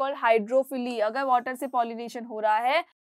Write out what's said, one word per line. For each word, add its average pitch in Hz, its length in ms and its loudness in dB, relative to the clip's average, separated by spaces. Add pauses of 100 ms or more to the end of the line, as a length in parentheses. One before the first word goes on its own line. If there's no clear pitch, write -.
called 277 220 -2
hydrophily। 240 800 2
अगर 220 220 0
water 254 320 2
से 277 120 -6
pollination 233 600 -4
हो 220 100 -8
रहा 214 180 2
है, 269 260 2 (180)